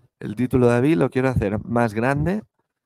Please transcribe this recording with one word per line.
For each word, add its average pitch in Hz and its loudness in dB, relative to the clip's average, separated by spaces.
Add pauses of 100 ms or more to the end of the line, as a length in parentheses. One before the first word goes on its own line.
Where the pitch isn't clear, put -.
(180)
El 110 -10
título 123 2
de 120 6
David 135 2
lo 143 0
quiero 131 0
hacer 107 -2
más 117 0
grande, 147 -2 (440)